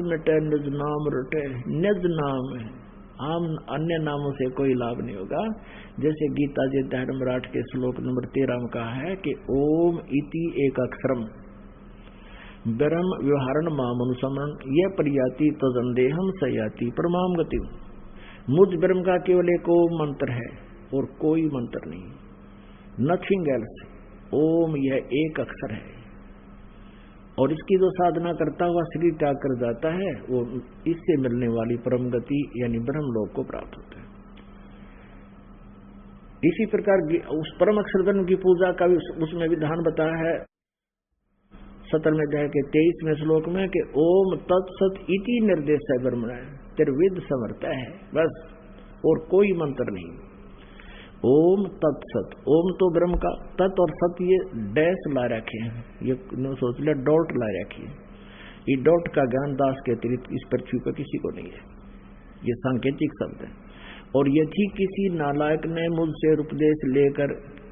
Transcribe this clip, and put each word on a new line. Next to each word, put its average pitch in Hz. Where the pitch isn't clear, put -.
मिटे 160
निज 151
नाम 147
रटे", 139
निज 165
नाम 139
है, 110
आम 170
अन्य 165
नामों 143
से 131
कोई 135
लाभ 120
नहीं 117
होगा। 143
जैसे 151
गीता 135
जी 135
अध्याय 131
नंबर 127
आठ 127
के 127
श्लोक 123
नंबर 123
तेरह 131
में 120
कहा 117
है 151
कि 151
"ओम 156
इति 165
एक 127
अक्षरम 127
ब्रह्म 165
व्यवहारण 139
मामनुसमरण, 135
ये 180
प्रयाति 147
तजंदेहम 131
सयाति 120
परमाम 170
गतिम।" -
मुझ 180
ब्रह्म 185
का 180
केवल 180
एक 170
ओम 170
मंत्र 139
है 120
और 135
कोई 156
मंत्र 135
नहीं, 87
nothing 175
else। -
ओम 160
यह 135
एक 156
अक्षर -
है -
और 135
इसकी 160
जो 185
साधना 175
करता 156
हुआ 175
शरीर 165
त्याग 147
कर 131
जाता 120
है, 185
वो 123
इससे 165
मिलने 123
वाली 117
परम 123
गति 131
यानी 120
ब्रह्म 139
लोक 113
को 135
प्राप्त -
होता -
है। -
इसी 196
प्रकार 196
गि-, 165
उस 156
परम 208
अक्षर 190
ब्रह्म 196
की 185
पूजा 185
का 175
भी 180
उस-, 156
उसमें 165
विधान 160
बताया 160
है -
सत्तरवें 156
अध्याय 147
के 143
तेईसवें 156
श्लोक 156
में 185
कि 185
ओम 175
तत्सत 190
इति 196
निर्देश 151
है 127
ब्रह्म 120
है, 127
तिर्विद 156
समर्थ 110
है। 160
बस -
और 160
कोई 196
मंत्र 135
नहीं। 85
ओम 170
तत्सत, 135
ओम 165
तो 180
ब्रह्म 175
का, -
तत् 190
और 175
सत 175
ये 185
डैश 165
ला 131
रखे 113
हैं, 113
ये 123
न 131
सोच 123
ले 147
डॉट 151
ला 104
रखी -
है। -
ये 139
डॉट 165
का 147
ज्ञान 135
दास 135
के 127
अतिरिक्त 120
इस -
पृथ्वी 123
पर 131
किसी 139
को -
नहीं -
है, -
ये 120
सांकेतिक 127
शब्द -
है। -
और 139
यदि 156
किसी 196
नालायक 151
ने 165
मुझसे 156
उपदेश 151
लेकर 143